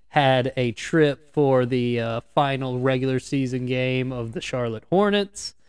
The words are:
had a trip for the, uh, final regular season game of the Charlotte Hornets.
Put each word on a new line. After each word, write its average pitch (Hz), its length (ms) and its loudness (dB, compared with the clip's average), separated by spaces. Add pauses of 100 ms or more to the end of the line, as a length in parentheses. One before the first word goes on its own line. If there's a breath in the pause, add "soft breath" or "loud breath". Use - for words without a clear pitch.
had 131 500 2
a 123 140 0
trip 147 600 0
for 135 320 4
the, 120 340 0
uh, 117 220 -4 (140)
final 131 440 0
regular 131 400 0
season 127 460 -2
game 127 480 -2
of 117 200 -8
the 175 100 -8
Charlotte 117 480 -6
Hornets. 202 640 0 (140)